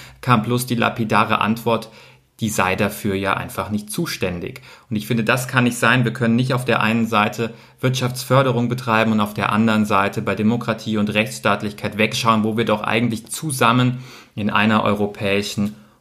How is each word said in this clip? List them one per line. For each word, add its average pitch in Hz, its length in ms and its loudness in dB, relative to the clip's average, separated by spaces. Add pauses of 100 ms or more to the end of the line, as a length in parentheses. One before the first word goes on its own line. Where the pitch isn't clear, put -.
(200)
kam 120 220 2
bloß 123 240 0
die 123 80 -2
lapidare 110 640 0
Antwort, 113 500 -2 (500)
die 113 100 0
sei 95 260 0
dafür 101 380 -2
ja 98 200 -2
einfach 92 360 -6
nicht 104 200 -6
zuständig. 90 720 -6 (300)
Und 113 60 -2
ich 104 100 -6
finde, 113 180 0
das 127 240 0
kann 123 160 2
nicht 120 140 0
sein. 120 260 4
Wir 107 80 0
können 117 240 2
nicht 127 160 2
auf 127 140 -2
der 113 160 2
einen 113 240 2
Seite 110 480 0 (260)
Wirtschaftsförderung 127 880 0
betreiben 113 440 2
und 107 80 2
auf 104 120 -2
der - 200 -2
anderen 107 340 2
Seite 101 340 0
bei 104 140 -2
Demokratie 110 640 -2
und 104 140 2
Rechtsstaatlichkeit 104 840 -2
wegschauen, 110 480 2
wo 110 140 0
wir 113 80 0
doch 104 160 0
eigentlich 113 440 -2
zusammen 127 720 2 (360)
in 101 160 -2
einer 107 340 2
Europäischen 101 920 -2 (240)